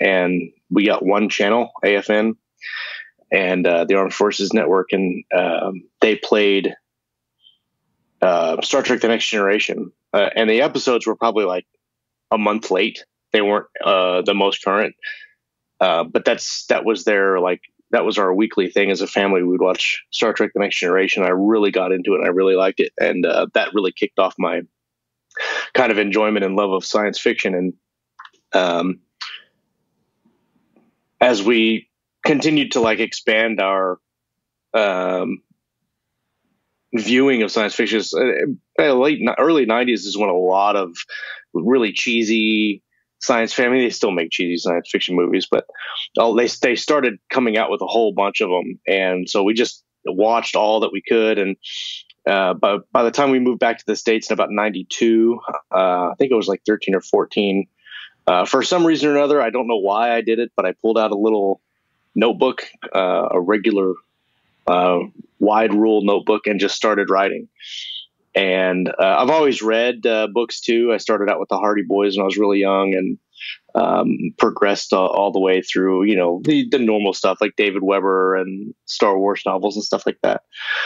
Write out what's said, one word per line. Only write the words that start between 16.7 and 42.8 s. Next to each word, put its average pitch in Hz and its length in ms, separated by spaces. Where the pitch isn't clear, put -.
was 107 220
their, 98 340
like, 90 220
that 104 120
was 98 140
our 95 160
weekly 98 360
thing 101 220
as 90 80
a 92 80
family. 98 340
We'd 90 200
watch - 500
Star 110 220
Trek: 107 200
The - 60
Next 101 200
Generation. 95 440
I 92 60
really 101 420
got 92 220
into 92 220
it. 87 100
I - 20
really 95 280
liked 95 260
it, - 180
and, 87 260
uh, - 280
that 104 200
really 95 200
kicked - 260
off 95 180
my 87 260
kind 123 180
of 101 60
enjoyment 104 480
and 95 100
love 101 160
of 95 140
science 104 340
fiction. 110 340
And, 90 200
um, 90 460
as 123 240
we 110 460
continued 151 460
to, 131 80
like, 110 200
expand 110 600
our, 95 400
um, 92 720
viewing 123 500
of 98 80
science 107 240
fiction, 110 240
uh, - 20
uh, 151 120
late, 135 260
early 147 280
nineties 113 400
is 98 120
when 104 120
a 92 40
lot 95 440
of 87 180
really 110 380
cheesy 110 920